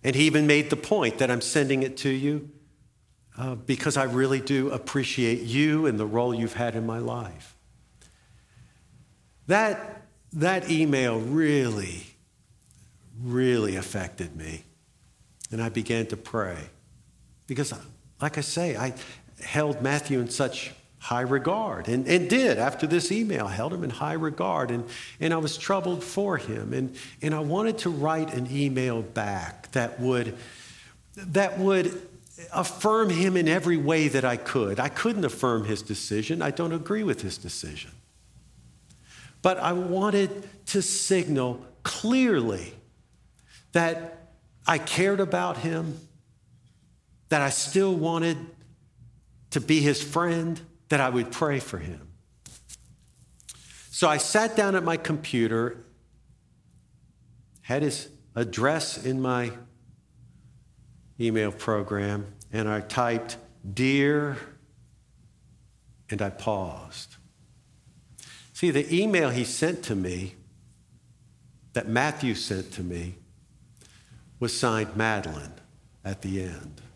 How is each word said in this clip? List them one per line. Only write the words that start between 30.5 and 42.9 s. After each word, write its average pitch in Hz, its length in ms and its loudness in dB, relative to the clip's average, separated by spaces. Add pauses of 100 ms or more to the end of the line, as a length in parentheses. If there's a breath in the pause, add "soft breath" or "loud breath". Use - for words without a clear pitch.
that 190 420 0
would 185 440 2 (520)
affirm 214 560 2
him 185 280 4
in 156 100 4
every 170 300 4
way 151 320 4
that 131 160 2
I 123 100 4
could. 104 440 0
I 135 100 0
couldn't 214 340 0
affirm 120 420 0
his 104 160 -2
decision. 107 600 -4
I 151 100 0
don't 165 220 -2
agree 196 300 -4
with 170 180 -2
his 92 160 -6
decision. 76 540 -12 (1500 loud breath)
But 185 160 4
I 170 160 0
wanted 190 920 0
to 196 140 2
signal 139 840 0 (180)
clearly 170 880 2 (960 soft breath)